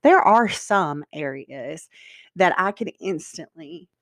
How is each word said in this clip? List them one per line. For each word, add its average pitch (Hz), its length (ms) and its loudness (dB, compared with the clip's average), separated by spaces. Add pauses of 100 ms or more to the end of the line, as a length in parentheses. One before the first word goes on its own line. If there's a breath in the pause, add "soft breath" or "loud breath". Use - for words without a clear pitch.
there 349 160 6
are 220 280 4
some 156 640 -2
areas 139 760 -10 (460 soft breath)
that 180 220 2
I 190 140 -2
could 202 300 -8
instantly 165 880 -12 (120)